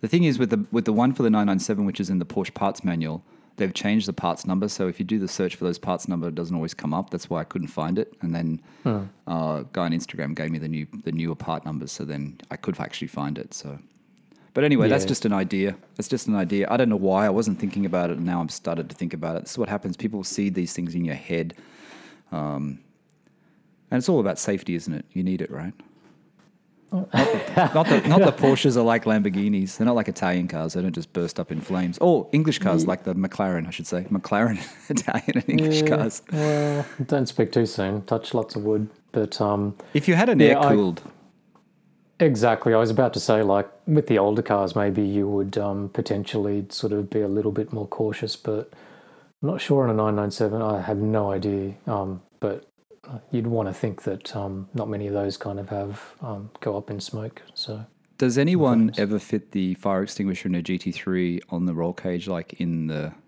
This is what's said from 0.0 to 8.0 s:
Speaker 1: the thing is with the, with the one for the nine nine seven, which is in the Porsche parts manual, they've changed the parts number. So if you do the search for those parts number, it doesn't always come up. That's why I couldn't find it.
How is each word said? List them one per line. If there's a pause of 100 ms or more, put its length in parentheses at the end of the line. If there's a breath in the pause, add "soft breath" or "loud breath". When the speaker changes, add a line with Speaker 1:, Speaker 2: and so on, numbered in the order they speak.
Speaker 1:
the
thing
is
with
the,
with
the
one
for
the
nine
nine
seven,
which
is
in
the
Porsche
parts
manual, (320 soft breath)
they've
changed
the
parts
number.
So
if
you
do
the
search
for
those
parts
number,
it
doesn't
always
come
up.
That's
why
I
couldn't
find
it.